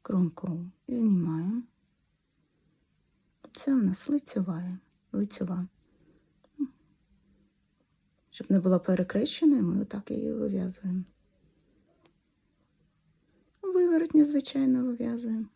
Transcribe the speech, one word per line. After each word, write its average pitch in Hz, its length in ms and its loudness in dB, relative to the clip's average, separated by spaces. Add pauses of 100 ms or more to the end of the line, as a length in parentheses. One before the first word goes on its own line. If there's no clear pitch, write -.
Кромкову 175 640 -4 (220)
знімаємо. 196 720 0 (1900)
Це - 220 -2
у 262 40 4
нас 190 320 0
лицьова, 185 680 -4 (340)
лицьова. 185 560 -4 (2500)
Щоб - 220 -8
не 190 80 6
була 185 200 4
перекрещеною, 214 840 2
ми 180 180 0
отак 202 300 -8
її 220 220 -4
вив'язуємо. 185 720 -4 (2500)
Виворотню, 339 640 4
звичайно, 269 580 0
вив'язуємо. 233 640 -4 (100)